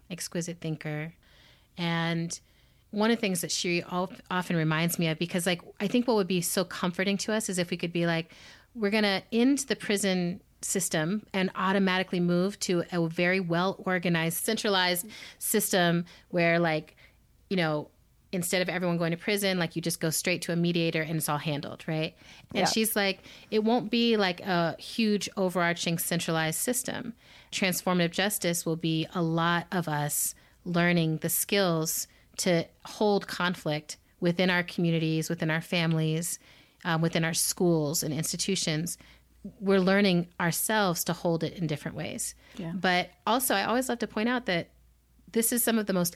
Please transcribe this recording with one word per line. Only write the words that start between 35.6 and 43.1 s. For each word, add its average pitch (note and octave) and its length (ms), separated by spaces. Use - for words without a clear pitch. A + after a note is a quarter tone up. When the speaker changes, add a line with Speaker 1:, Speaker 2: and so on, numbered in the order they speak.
Speaker 1:
families, E3 760
um, E3 160
within E3 240
our E3 80
schools E3 680
and D3+ 100
institutions. E3 840
We're G3 220
learning F#3+ 460
ourselves F#3 680
to E3+ 80
hold E3 300
it D3 100
in E3 140
different D3 300
ways." - 360
Speaker 2:
Yeah. E3 180
Speaker 1:
But F3+ 360